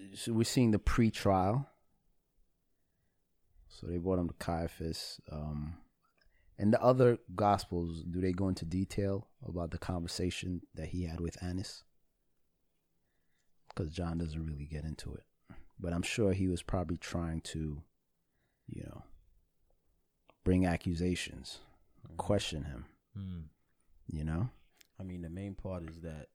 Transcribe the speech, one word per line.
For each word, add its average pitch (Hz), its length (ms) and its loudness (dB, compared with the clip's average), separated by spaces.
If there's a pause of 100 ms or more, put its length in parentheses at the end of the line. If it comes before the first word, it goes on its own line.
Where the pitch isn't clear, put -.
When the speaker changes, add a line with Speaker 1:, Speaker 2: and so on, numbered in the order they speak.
(160)
Speaker 1:
so - 180 -4
we're 113 100 4
seeing 120 280 6
the 104 80 6
pre-trial. 107 880 4 (2000)
So - 180 -12
they 87 100 -2
brought 90 220 2
him 87 80 2
to - 60 -4
Caiaphas. - 880 -4 (100)
Um, 76 460 -6 (800)
and 104 160 6
the 120 80 6
other 123 380 8 (160)
Gospels, 87 680 2
do 87 160 -4
they 92 140 4
go 95 160 2
into 92 160 -2
detail 98 640 -2 (160)
about 85 260 -4
the 85 60 -8
conversation 90 840 -2 (140)
that 80 140 -8
he 90 140 -2
had 82 180 -4
with 82 200 -4
Annas? 90 420 -6 (1900)
'Cause 82 140 -2
John 85 280 -2
doesn't 80 280 -2
really 73 200 -6
get 76 180 -8
into 73 300 -6
it. - 120 -14 (540)
But 85 140 -2
I'm 85 80 0
sure 98 320 2
he 95 140 2
was 90 140 0
probably 85 360 -2
trying 82 440 -4
to, 78 400 -6 (840)
you - 160 -10
know, - 200 -14 (1400)
bring 92 220 6
accusations, 87 960 -2 (460)
Speaker 2:
Mm-hmm. 85 120 -18
Speaker 1:
question 85 480 0
him, 65 200 -8 (300)
Speaker 3:
Mm. 90 340 -8 (580)
Speaker 1:
you 78 160 -6
know? 82 260 -2 (500)
Speaker 2:
I 98 40 -10
mean, 90 180 -10
the 85 80 -8
main 95 260 -8
part 92 340 -8
is 82 120 -16
that, 78 340 -10